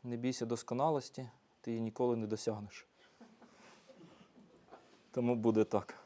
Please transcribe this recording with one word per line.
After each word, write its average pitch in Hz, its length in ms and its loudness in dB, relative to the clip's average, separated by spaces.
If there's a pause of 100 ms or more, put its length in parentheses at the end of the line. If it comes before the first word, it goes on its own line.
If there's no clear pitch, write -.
«Не 120 140 -6
бійся 123 280 -2
досконалості, 127 840 -2 (320)
ти 120 100 -6
її 113 100 -2
ніколи 120 340 0
не 110 120 -4
досягнеш». 107 600 -6 (2250)
Тому 123 240 2
буде 110 280 6
так. - 300 0 (120)